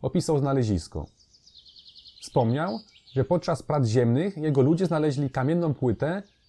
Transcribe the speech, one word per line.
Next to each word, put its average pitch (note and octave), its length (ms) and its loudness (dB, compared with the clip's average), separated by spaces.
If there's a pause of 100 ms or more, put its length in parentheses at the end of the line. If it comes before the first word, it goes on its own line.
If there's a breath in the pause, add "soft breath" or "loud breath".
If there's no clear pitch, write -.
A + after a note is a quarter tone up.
opisał D#3+ 360 0
znalezisko. A#2+ 680 0 (1120)
Wspomniał, D3+ 600 -2 (320)
że C3 120 0
podczas E3+ 380 -2
prac C#3+ 240 0
ziemnych B2 500 2
jego D3+ 260 2
ludzie E3 240 4
znaleźli D3+ 440 0
kamienną D3+ 440 0
płytę C#3+ 480 -2 (260)